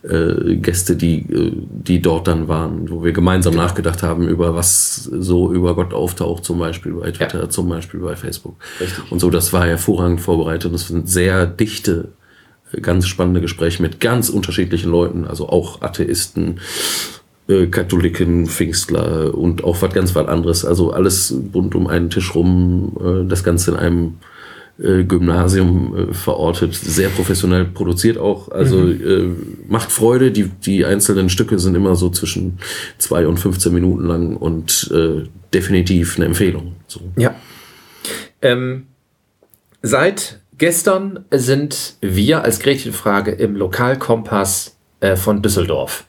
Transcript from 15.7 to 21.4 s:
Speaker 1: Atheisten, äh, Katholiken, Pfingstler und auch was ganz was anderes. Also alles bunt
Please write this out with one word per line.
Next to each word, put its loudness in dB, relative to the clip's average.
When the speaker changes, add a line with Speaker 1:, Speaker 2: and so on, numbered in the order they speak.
Speaker 1:
Atheisten, -4
äh, 4
Katholiken, 2
Pfingstler -2
und 0
auch 0
was 0
ganz 0
was 0
anderes. 0
Also 2
alles 0
bunt -2